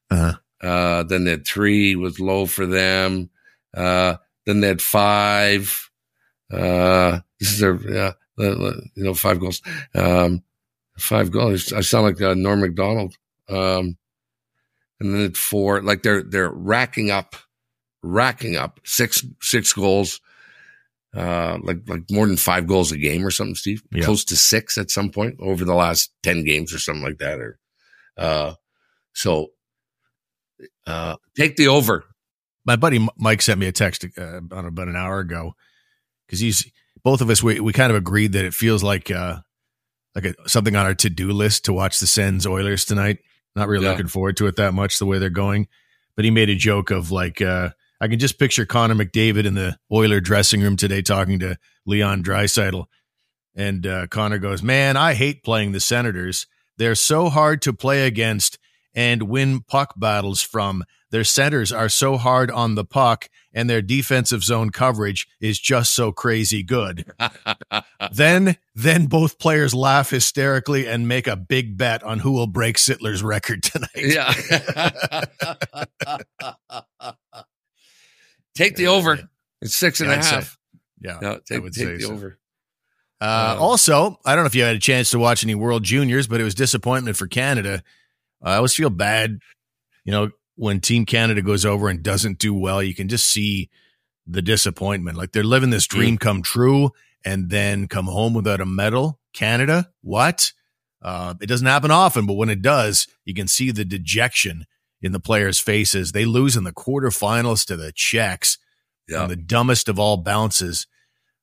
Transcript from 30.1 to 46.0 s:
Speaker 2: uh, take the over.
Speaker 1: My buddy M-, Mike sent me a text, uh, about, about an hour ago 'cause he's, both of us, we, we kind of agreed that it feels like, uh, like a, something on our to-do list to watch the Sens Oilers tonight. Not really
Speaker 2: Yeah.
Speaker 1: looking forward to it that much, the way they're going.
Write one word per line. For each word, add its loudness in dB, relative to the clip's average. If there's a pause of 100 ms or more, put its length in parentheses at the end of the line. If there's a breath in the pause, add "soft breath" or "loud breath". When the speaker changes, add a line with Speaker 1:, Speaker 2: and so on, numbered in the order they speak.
Speaker 2:
uh, -8 (200)
take 0
the 6
over. 2 (600)
Speaker 1:
My 4
buddy 4
M-, 2
Mike 2
sent 2
me 0
a -4
text, -2 (140)
uh, -12
about, -12
about -8
an -6
hour -6
ago -8 (760)
'cause -6
he's, -2 (320)
both 4
of 2
us, 4
we, 2
we 0
kind 4
of 4
agreed 2
that 0
it -8
feels 2
like, -2
uh, -6 (720)
like -6
a, -4 (140)
something 2
on 2
our 0
to-do -2
list 0
to 0
watch 0
the 0
Sens 2
Oilers -2
tonight. 0 (380)
Not -2
really 2
Speaker 2:
Yeah. 2
Speaker 1:
looking -2
forward -2
to 2
it 0
that 2
much, 0
the -2
way 2
they're 0
going. 0 (480)